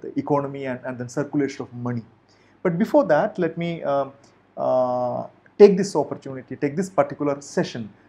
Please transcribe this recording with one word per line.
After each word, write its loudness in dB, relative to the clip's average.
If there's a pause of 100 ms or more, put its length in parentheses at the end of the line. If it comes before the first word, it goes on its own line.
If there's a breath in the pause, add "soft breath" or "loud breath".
the -6
economy -2
and, -6
and -8
then -8
circulation -4
of -12
money. -6 (600 soft breath)
But 0
before 4
that, 2
let -2
me, -4
um, -2 (460 soft breath)
uh, 0 (320)
take 10
this -2
opportunity, -6
take -2
this -4
particular 0
session, -4 (160 soft breath)